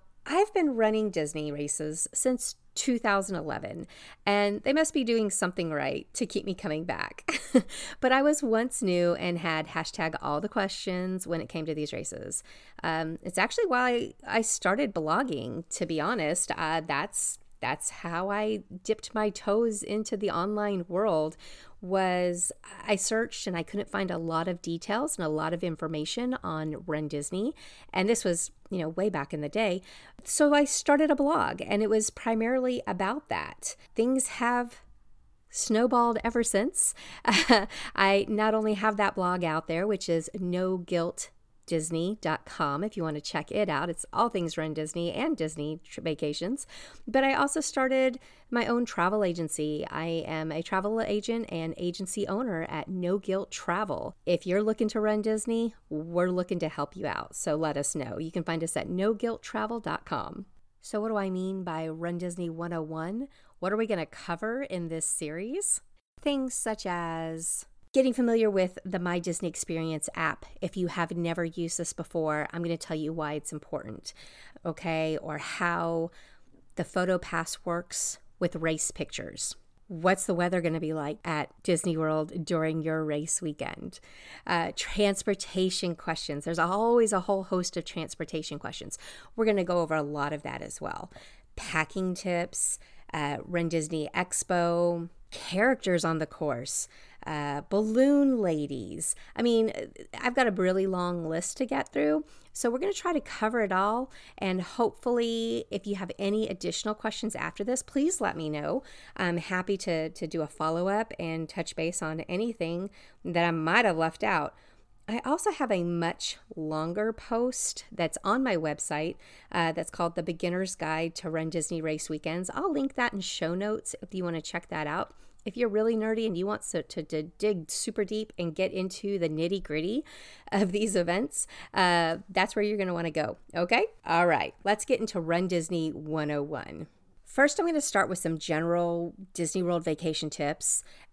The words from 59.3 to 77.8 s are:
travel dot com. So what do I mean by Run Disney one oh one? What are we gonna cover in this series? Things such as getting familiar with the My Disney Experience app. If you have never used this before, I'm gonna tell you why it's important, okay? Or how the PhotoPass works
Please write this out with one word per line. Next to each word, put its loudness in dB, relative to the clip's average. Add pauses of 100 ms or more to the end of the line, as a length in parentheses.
travel -4
dot -6
com. -6 (340)
So -4
what -2
do 0
I 0
mean -2
by -4
Run -4
Disney -4
one -6
oh -2
one? -6 (300)
What 0
are 2
we 2
gonna 0
cover -4
in -4
this -4
series? -2 (400)
Things 0
such -4
as -4 (260)
getting 8
familiar 4
with 2
the -2
My 0
Disney -2
Experience -4
app. -2 (160)
If -4
you 0
have -2
never 0
used -4
this -4
before, -2
I'm -4
gonna 0
tell -6
you -2
why -4
it's -6
important, -8 (520)
okay? -2
Or -6
how -2 (640)
the -2
PhotoPass -2
works -4 (200)